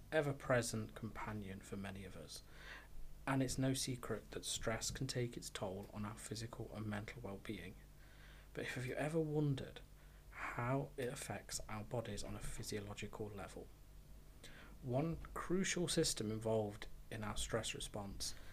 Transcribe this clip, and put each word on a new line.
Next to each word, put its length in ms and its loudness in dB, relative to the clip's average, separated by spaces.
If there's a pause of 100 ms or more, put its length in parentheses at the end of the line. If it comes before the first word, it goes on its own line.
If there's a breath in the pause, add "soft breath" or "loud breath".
(100)
ever-present 840 4
companion 680 -4
for 140 -6
many 280 -4
of 120 -8
us, 260 -8 (880 loud breath)
and 160 8
it's 140 2
no 160 8
secret 580 0
that 120 -4
stress 460 2
can 160 0
take 300 2
its 140 -6
toll 440 -2
on 100 0
our 120 -2
physical 580 -4
and 100 -2
mental 380 -2
well-being. 520 -4 (800 loud breath)
But 100 0 (100)
have 120 0
you 100 0
ever 240 4
wondered 600 4 (720 loud breath)
how 340 4 (100)
it 120 2
affects 580 -4
our 160 -2
bodies 380 0
on 120 -2
a 120 -2
physiological 880 -2
level? 300 -6 (1160 loud breath)
One 340 2 (160)
crucial 560 2
system 420 4
involved 560 4 (240)
in 140 -2
our 120 0
stress 380 2
response, 600 -2 (180 loud breath)